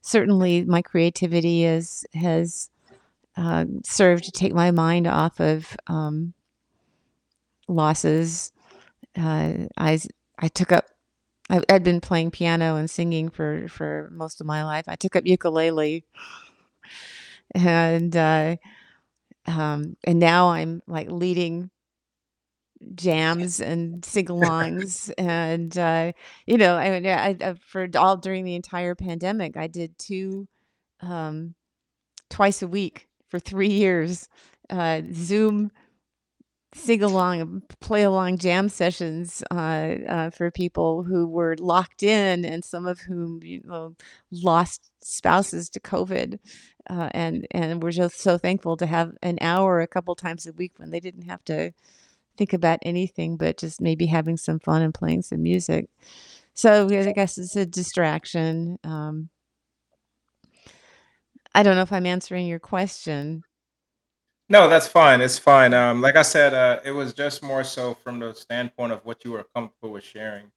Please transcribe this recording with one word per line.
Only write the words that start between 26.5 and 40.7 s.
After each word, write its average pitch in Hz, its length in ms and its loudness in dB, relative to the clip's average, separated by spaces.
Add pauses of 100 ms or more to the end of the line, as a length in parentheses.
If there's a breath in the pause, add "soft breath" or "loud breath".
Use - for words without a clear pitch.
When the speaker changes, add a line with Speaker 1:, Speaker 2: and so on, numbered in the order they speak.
Speaker 1:
know, 180 180 6
I 185 140 0
mean, 185 160 -2
I, 185 340 0
I, 180 140 -4
for 185 420 -8
all, 190 200 6
during 185 280 -6
the 180 100 -6
entire 175 400 -6
pandemic, 180 640 -6
I 160 100 -8
did 165 320 -10
two, 196 480 -10 (540)
um, 165 540 -10 (720)
twice 202 340 2
a 180 60 -8
week 190 400 -6 (220)
for 175 100 -6
three 196 300 0
years, 180 580 2 (420)
uh, 165 300 -2 (120)
Zoom 208 600 0 (1040)
sing-along 190 680 0
and 175 280 -10
p-, - 120 -20
play-along 190 580 2
jam 185 300 0
sessions, 170 840 -6
uh, 175 40 -4 (520)
uh, 165 240 -4
for 175 200 -4
people 170 520 -2